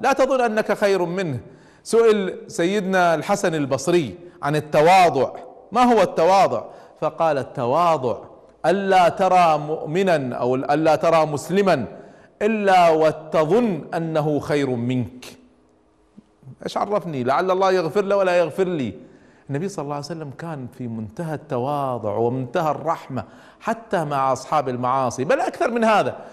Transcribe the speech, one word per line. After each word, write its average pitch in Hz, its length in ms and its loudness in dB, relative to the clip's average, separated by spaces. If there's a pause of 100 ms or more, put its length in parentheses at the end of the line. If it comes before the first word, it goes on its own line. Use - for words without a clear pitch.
لا 254 120 2
تظن 262 280 2
أنك 214 320 0
خير 196 320 2
منه. 170 360 -4 (420)
سئل 214 560 2 (100)
سيدنا 180 680 0
الحسن 180 400 -2
البصري 139 600 -2 (280)
عن 147 140 -2
التواضع، 151 760 4 (420)
ما 233 100 2
هو 233 200 6
التواضع؟ 170 600 2 (360)
فقال: 156 380 0
"التواضع 131 800 0 (480)
ألا 185 420 4
ترى 180 500 4
مؤمنا 151 800 -2
أو 127 180 0
ألا 151 420 2
ترى 160 300 2
مسلما 156 600 0 (560)
إلا 196 480 4
وتظن 160 920 0 (100)
أنه 156 460 -2
خير 143 300 -2
منك." 123 540 -4 (1400)
إيش - 120 -8
عرفني؟ 165 480 -4
لعل 165 260 0
الله 190 220 2
يغفر 185 320 0
له 202 120 0
ولا 180 220 2
يغفر 175 300 0
لي. 139 260 -4 (560)
النبي 151 180 -4
صلى 156 140 -10
الله 143 120 -6
عليه 143 120 -10
وسلم 156 240 -12
كان 143 360 -12 (120)
في 123 100 -8
منتهى 113 460 -8
التواضع 127 840 -4
ومنتهى 131 540 -2
الرحمة 135 540 -6 (360)
حتى 208 440 -4
مع 135 280 0
أصحاب 135 360 -2
المعاصي، 127 560 -2
بل 269 160 0
أكثر - 300 -2
من 233 140 -2
هذا، 185 320 2 (160)